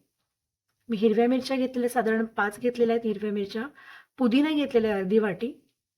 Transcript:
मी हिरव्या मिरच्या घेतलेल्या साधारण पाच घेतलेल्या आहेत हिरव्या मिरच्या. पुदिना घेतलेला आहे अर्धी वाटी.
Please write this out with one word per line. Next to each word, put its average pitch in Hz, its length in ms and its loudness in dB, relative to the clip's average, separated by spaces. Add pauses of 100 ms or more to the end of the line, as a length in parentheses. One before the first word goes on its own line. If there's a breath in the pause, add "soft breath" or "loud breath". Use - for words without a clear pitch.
(880)
मी 226 80 -2
हिरव्या 220 300 4
मिरच्या 254 300 0
घेतलेल्या 247 320 -2
साधारण 226 360 0
पाच 208 340 -4
घेतलेल्या 240 360 0
आहेत 233 100 -4
हिरव्या 208 260 -2
मिरच्या. 208 360 -6 (500 loud breath)
पुदिना 269 320 4
घेतलेला 269 380 0
आहे 208 100 0
अर्धी 190 220 0
वाटी. 214 320 -2 (460)